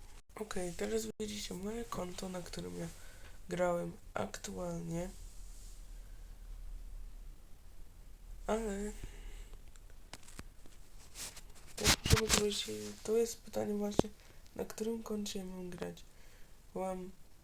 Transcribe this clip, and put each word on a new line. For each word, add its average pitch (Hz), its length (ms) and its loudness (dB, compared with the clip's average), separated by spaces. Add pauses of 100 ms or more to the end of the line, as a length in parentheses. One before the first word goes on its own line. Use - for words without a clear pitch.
(340)
Okej, 180 380 2
teraz 214 340 2 (140)
widzicie 208 340 0
moje 214 300 -2
konto, 180 440 -2
na 185 140 -2
którym 175 360 -4
ja 170 100 0 (600)
grałem 175 440 6 (220)
aktualnie. 175 960 0 (3250)
Ale 208 460 2 (3000)
jak - 160 10 (140)
możemy 220 180 12
zrobić, 208 420 6 (320)
to 214 140 6
jest 226 200 6
pytanie 214 380 0
właśnie, 208 360 6 (460)
na - 80 0
którym 226 380 -2
koncie 208 420 0
mam 185 260 -4
grać. 175 340 -4 (680)
Bo 180 60 0
mam 185 300 -2 (340)